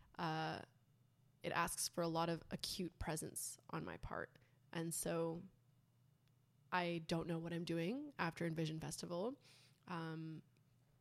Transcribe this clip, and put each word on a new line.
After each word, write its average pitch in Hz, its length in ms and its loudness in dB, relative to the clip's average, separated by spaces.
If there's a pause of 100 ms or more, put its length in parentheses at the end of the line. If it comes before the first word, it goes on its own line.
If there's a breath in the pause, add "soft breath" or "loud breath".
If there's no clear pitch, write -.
(180 loud breath)
uh, 160 400 2 (840)
it 170 120 0
asks - 340 2
for - 140 0
a 170 60 4
lot 165 200 4
of 165 220 0
acute - 480 -2
presence - 580 -2 (140)
on 165 160 -2
my 85 160 -6
part. - 260 -2 (460 soft breath)
And 165 180 0
so 165 480 2 (1300)
I 175 360 2
don't 165 200 2
know 165 100 0
what 165 140 -4
I'm 170 120 0
doing 196 540 0
after 170 280 0
Envision 160 340 2
Festival. 175 540 -2 (540 loud breath)
Um, 160 540 -4 (580)